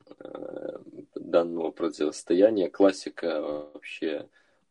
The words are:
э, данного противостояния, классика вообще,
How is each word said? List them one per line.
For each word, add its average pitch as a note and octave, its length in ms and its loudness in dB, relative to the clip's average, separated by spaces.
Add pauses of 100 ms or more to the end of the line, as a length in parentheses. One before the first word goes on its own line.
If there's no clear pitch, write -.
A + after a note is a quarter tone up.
(180)
э, - 600 -12 (360)
данного E2+ 560 0
противостояния, E2+ 960 2
классика F2+ 720 2
вообще, D2+ 880 -8 (420)